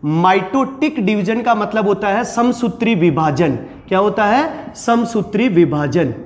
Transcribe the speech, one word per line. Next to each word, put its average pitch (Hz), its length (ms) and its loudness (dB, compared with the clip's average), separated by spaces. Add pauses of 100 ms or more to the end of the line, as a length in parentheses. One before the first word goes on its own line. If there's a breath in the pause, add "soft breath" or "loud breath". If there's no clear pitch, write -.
mitotic 190 1000 0
division 214 360 0
का 233 140 2
मतलब 208 320 -2
होता 202 200 0
है 208 160 0
समसूत्री 240 720 0
विभाजन। 156 640 2 (280 loud breath)
क्या 190 120 0
होता 208 260 2
है? 277 500 -2
समसूत्री 233 720 0
विभाजन। 147 680 2 (120)